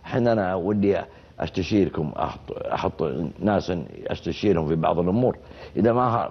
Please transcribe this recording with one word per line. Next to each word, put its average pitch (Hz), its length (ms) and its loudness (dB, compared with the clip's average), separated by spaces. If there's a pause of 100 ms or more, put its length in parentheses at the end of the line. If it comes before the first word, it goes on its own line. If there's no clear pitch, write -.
الحين 120 280 0
أنا 101 260 2
ودي 98 420 2 (440)
أستشيركم، 85 760 0
أحط، - 360 -6
أحط - 500 -4 (360)
ناس 92 340 0 (340)
أستشيرهم 85 640 0
في 80 60 2
بعض 82 240 2
الأمور، 98 400 2 (380)
إذا 113 160 4
ما 123 100 2
ه-، 117 280 0